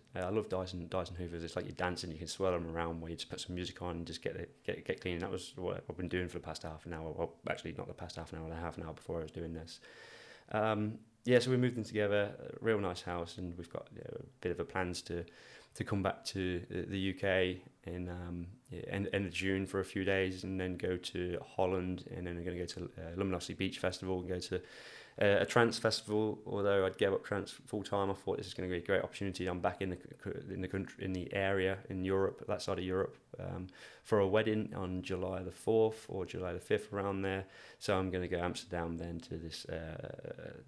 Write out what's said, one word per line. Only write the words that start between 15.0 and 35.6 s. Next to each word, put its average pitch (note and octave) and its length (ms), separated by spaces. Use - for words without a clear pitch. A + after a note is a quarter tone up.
to, F2 220
to - 100
come G2 200
back - 220
to F#2 440
the, F2+ 120
the G2 160
U F#2+ 160
K F#2 480
in, F2+ 240
um, F2 380
yeah, F2 180
end, G2 240
end G2 140
of E2 60
June F#2+ 340
for G2 140
a F#2 40
few F#2+ 200
days, F#2+ 400
and F#2+ 160
then F2+ 160
go F#2 200
to F2+ 480
Holland, F#2 600
and F2+ 140
then F2 80
we're E2+ 80
gonna F2 140
go F2 80
to, F2 320
uh, E2+ 180
Luminosity F#2+ 380
Beach - 240
Festival F#2 420
and E2+ 80
go F2+ 100
to, F2+ 220
uh, G2+ 200
a G2 40
trance A#2 340
festival. G#2+ 680
Although G2+ 400
I'd F#2+ 100
give G2 160
up - 120
trance G2+ 260
full - 320
time, G2 280
I F#2+ 40
thought F#2+ 240
this F#2+ 80
is - 80
gonna F#2 140
be F2+ 80
a E2+ 40
great F#2 220
opportunity. F#2 440
I'm F2+ 140
back F#2 220
in F#2 80
the F2+ 60
c-, - 60
c-, F#2 300
in F#2 80
the F2+ 60
country, F#2+ 360
in F#2+ 80
the F2+ 220
area, F#2+ 440
in F#2 140
Europe, F#2+ 440
that G#2 140
side F#2+ 160
of F2+ 60
Europe, F#2 320
um, F2+ 280
for G#2+ 180
a G2 60
wedding G#2+ 480
on F#2 280
July F#2 400
the F#2 80
fourth A2 580